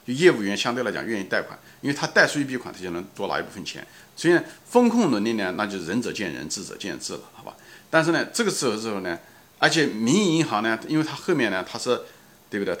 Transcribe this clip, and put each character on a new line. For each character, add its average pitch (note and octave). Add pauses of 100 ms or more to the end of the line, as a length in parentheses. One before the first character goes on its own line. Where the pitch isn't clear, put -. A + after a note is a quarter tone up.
就 B2
业 D#3+
务 A#2
员 G2+
相 A#2+
对 B2
来 G#2+
讲 D2+
愿 A2
意 -
贷 G#2
款， - (240)
因 C3+
为 C#3+
他 D#3
贷 E3
出 D3+
一 C#3+
笔 B2+
款， -
他 -
就 F2+
能 E2+ (100)
多 G2
拿 D2+
一 -
部 -
分 F2+
钱。 - (300)
所 D#3+
以 F3
呢， E3 (240)
风 A#3+
控 G#3+
能 G2+
力 A#2
呢， F#2+
那 G#2
就 G2
是 E2+
仁 G#2
者 F#2
见 F2
仁， C#2
智 F#2+
者 -
见 D#2+
智 -
了， - (120)
好 -
吧？ - (360)
但 D#3+
是 E3
呢， C#3
这 A#3
个 G3
时 -
候， G#2+
时 A2
候 G2+
呢， F2 (440)
而 D3+
且 D3
民 A2+
营 F3+
银 E3
行 G#2+
呢， A2+
因 D3+
为 D#3
它 D3+
后 F3+
面 A2+
呢， F#2
它 A#2
是， A#2+ (480)
对 G#2
不 G2
对？ F2